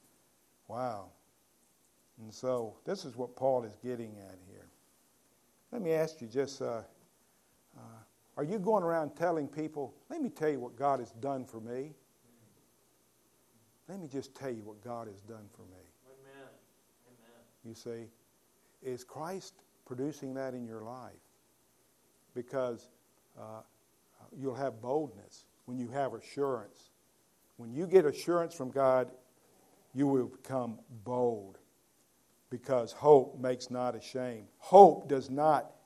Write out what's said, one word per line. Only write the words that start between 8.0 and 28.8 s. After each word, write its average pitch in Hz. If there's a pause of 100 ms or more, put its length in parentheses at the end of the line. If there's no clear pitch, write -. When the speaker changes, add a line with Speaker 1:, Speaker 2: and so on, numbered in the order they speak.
Speaker 1:
are 143
you 196
going 196
around 165
telling 165
people, 151 (140)
"Let 330
me 247
tell 156
you 139
what 120
God 139
has 113
done 131
for 113
me"? 127 (1900)
Let 196
me 165
just 131
tell 135
you 110
what 107
God 117
has 98
done 104
for -
me. 90 (160)
Speaker 2:
Amen. 135 (580)
Amen. 117 (220)
Speaker 1:
You 113
see, 117 (720)
is 123
Christ 170 (300)
producing 135
that 131
in 123
your 113
life? 117 (1120)
Because, 123 (480)
uh, 110 (680)
you'll 131
have 127
boldness 127 (200)
when 123
you 120
have 131
assurance. - (680)
When 117
you 175
get 175
assurance 165
from 127
God, 131 (840)